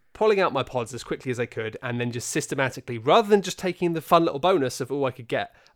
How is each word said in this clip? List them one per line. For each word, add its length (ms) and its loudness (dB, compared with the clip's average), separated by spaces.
pulling 260 2
out 120 2
my 100 0
pods 320 -6
as 100 -12
quickly 260 -6
as 80 -4
I 80 -2
could, 360 -8
and 180 -4
then 100 -2
just 200 -8
systematically, 680 -4
rather 300 4
than 140 6
just 160 -8
taking 340 -2
the 80 -4
fun 240 4
little 160 -2
bonus 400 2
of, 100 -6
"Oh, 140 -2
I 60 0
could 180 -12
get 260 -4